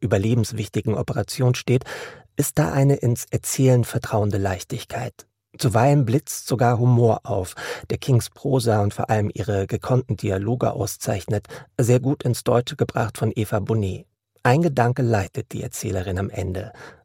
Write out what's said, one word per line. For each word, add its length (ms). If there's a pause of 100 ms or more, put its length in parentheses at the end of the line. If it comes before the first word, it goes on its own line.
überlebenswichtigen 920
Operation 600
steht, 300 (520)
ist 220
da 140
eine 240
ins 340
Erzählen 540
vertrauende 540
Leichtigkeit. 880 (300)
Zuweilen 480
blitzt 440
sogar 300
Humor 440
auf, 320 (340)
der 100
Kings 300
Prosa 540
und 100
vor 160
allem 240
ihre 360
gekonnten 480
Dialoge 560
auszeichnet, 760 (340)
sehr 200
gut 240
ins 180
Deutsche 320
gebracht 420
von 180
Eva 260
Bonet. 440 (380)
Ein 200
Gedanke 400
leitet 500
die 100
Erzählerin 560
am 100
Ende. 440 (320)